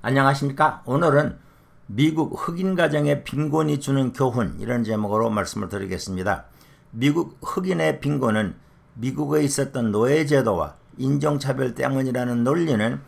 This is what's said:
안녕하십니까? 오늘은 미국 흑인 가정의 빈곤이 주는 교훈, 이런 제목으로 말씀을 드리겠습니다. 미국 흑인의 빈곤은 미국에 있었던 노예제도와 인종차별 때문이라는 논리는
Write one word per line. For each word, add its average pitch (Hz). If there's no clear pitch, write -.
안녕하십니까? 139
오늘은 143
미국 151
흑인 185
가정의 147
빈곤이 147
주는 135
교훈, 123
이런 120
제목으로 107
말씀을 101
드리겠습니다. 95
미국 143
흑인의 175
빈곤은 117
미국에 139
있었던 135
노예제도와 120
인종차별 139
때문이라는 127
논리는 139